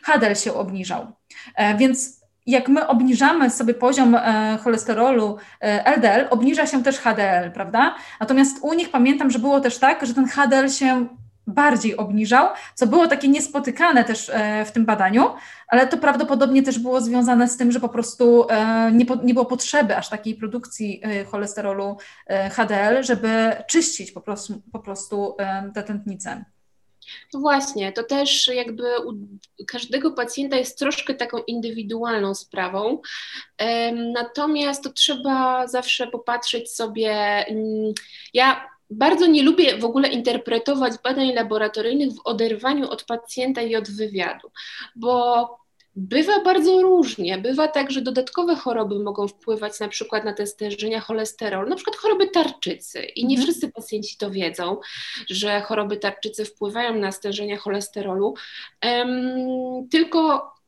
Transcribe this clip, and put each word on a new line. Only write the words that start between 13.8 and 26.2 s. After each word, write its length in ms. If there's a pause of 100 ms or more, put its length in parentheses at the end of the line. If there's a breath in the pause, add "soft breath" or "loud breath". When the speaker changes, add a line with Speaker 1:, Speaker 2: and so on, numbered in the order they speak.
Speaker 1:
też, 300
e, 320
w 60
tym 140
badaniu, 440 (380 loud breath)
ale 200
to 100
prawdopodobnie 640
też 160
było 220
związane 460
z 100
tym, 140
że 80
po 100
prostu, 600
e, 420
nie 140
po-, 180
nie 100
było 120
potrzeby 500
aż 140
takiej 260
produkcji, 680
e, 220
cholesterolu, 720 (300 loud breath)
e, 220
H 160
D 160
L, 220
żeby 480 (180)
czyścić 420
po 100
prostu, 400 (100)
po 80
prostu, 600
e, 360
te 80
tętnice. 640 (880 loud breath)